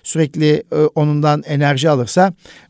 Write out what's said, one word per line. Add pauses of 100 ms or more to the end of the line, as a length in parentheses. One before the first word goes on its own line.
sürekli,
e,
onundan
enerji
alırsa, (360)